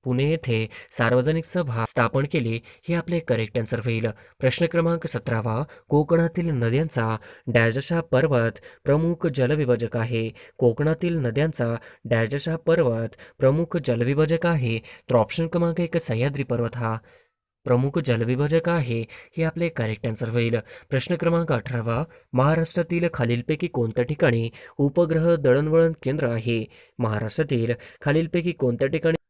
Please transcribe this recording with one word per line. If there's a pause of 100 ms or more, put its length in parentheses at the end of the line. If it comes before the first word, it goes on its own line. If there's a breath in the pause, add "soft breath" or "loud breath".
पुणे
येथे (340 loud breath)
सार्वजनिक
सभा
स्थापन
केली, (280 loud breath)
हे
आपले
करेक्ट
आन्सर
होईल. (340 loud breath)
प्रश्न
क्रमांक
सतरावा, (260 loud breath)
कोकणातील
नद्यांचा (320 loud breath)
डॅश
डॅश
हा
पर्वत (240 loud breath)
प्रमुख
जलविभाजक
आहे. (280 loud breath)
कोकणातील
नद्यांचा (300 loud breath)
डॅश
डॅश
हा
पर्वत (240 loud breath)
प्रमुख
जलविभाजक
आहे,
तर
ऑप्शन
क्रमांक
एक
सह्याद्री
पर्वत
हा (680 soft breath)
प्रमुख
जलविभाजक
आहे, (360 loud breath)
हे
आपले
करेक्ट
आन्सर
होईल. (340 loud breath)
प्रश्न
क्रमांक
अठरावा, (300 loud breath)
महाराष्ट्रातील
खालीलपैकी
कोणत्या
ठिकाणी (280 loud breath)
उपग्रह
दळणवळण (120)
केंद्र
आहे? (340 loud breath)
महाराष्ट्रातील (280 loud breath)
खालीलपैकी
कोणत्या
ठिकाणी (140)